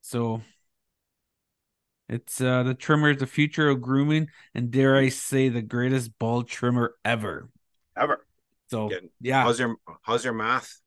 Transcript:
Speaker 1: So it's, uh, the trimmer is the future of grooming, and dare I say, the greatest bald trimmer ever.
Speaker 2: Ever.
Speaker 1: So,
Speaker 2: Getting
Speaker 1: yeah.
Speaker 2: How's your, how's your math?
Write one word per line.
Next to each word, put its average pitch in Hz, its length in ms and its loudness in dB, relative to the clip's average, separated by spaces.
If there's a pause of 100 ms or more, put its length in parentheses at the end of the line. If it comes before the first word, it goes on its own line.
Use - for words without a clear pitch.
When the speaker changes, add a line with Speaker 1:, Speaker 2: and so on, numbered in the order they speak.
Speaker 1:
So 117 400 -4 (1700)
it's, - 300 -8
uh, 127 240 2
the 127 100 0
trimmer 151 380 4
is 139 60 2
the 135 100 -4
future 151 420 2
of 131 120 2
grooming, 147 460 2 (260)
and 120 180 -4
dare 135 240 4
I 135 140 4
say, 131 400 0
the 117 120 -2
greatest 120 580 -2
bald 120 280 -2
trimmer 120 460 0 (100)
ever. 107 460 -4 (480)
Speaker 2:
Ever. - 280 -2 (440)
Speaker 1:
So, 107 200 -4
Speaker 2:
Getting 90 200 -10 (100)
Speaker 1:
yeah. 127 240 0
Speaker 2:
How's 117 160 2
your, 117 160 -2 (280)
how's 117 200 -2
your 120 100 -4
math? 113 540 -4